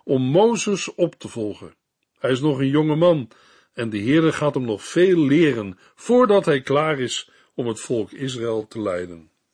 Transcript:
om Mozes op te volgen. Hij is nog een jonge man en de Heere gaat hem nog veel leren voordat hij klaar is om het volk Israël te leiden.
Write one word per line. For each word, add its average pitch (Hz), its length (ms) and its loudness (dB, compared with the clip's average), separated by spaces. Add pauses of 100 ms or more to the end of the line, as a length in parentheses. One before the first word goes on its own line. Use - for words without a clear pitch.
om 131 180 0
Mozes 196 760 0
op 170 200 -2
te - 120 -14
volgen. 104 480 -10 (440)
Hij 127 120 -2
is 127 100 -2
nog 143 180 0
een 135 100 0
jonge 151 260 2
man 160 340 2 (460)
en 117 140 -4
de 107 100 -4
Heere 151 320 4
gaat 147 220 -2
hem 131 120 -4
nog 107 180 -4
veel 175 420 2
leren 131 520 2 (180)
voordat 226 500 4
hij 143 160 2
klaar 147 380 0
is - 300 -8 (240)
om 123 140 -6
het 113 120 -4
volk 110 320 -4
Israël 117 560 -6
te 113 140 -10
leiden. 90 480 -6 (240)